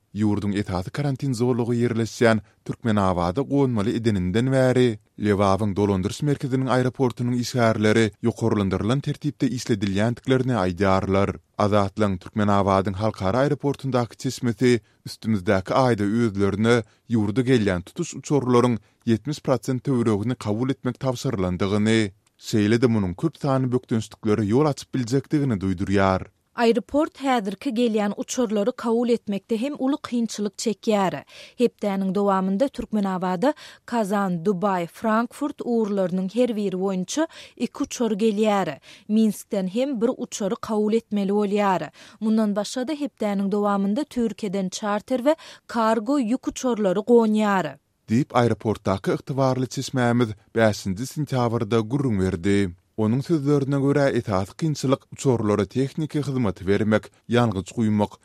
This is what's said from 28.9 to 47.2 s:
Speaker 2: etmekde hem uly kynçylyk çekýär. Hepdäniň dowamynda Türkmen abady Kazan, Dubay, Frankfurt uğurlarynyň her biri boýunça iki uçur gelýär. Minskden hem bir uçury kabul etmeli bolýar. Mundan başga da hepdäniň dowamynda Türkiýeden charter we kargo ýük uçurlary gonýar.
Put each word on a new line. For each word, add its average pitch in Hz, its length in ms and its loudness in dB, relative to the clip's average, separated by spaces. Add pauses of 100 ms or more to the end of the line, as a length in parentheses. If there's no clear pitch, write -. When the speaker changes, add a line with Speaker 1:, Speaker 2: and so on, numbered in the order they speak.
Speaker 2:
etmekde 214 520 -2
hem 285 180 -4
uly 269 240 0
kynçylyk 220 560 -4
çekýär. 196 640 -2 (360)
Hepdäniň 196 560 -2
dowamynda 196 540 0
Türkmen 214 360 -4
abady 185 480 0 (340)
Kazan, 196 580 -2
Dubay, 185 420 0
Frankfurt 233 800 -4
uğurlarynyň 196 680 -2
her 240 220 0
biri 196 200 -2
boýunça 190 500 -2 (300)
iki - 280 -6
uçur 233 260 -4
gelýär. 202 680 0 (300)
Minskden 208 600 0
hem 247 320 -4
bir 233 160 2
uçury 214 440 -4
kabul 214 320 -2
etmeli 208 400 0
bolýar. 202 580 0 (300)
Mundan 220 360 0
başga 240 320 -4
da 320 40 -4
hepdäniň 202 600 -4
dowamynda 208 500 0
Türkiýeden 208 680 -4
charter 208 480 -2
we 294 180 2 (300)
kargo 226 520 0
ýük 247 300 -2
uçurlary 214 520 0
gonýar. 214 760 2 (320)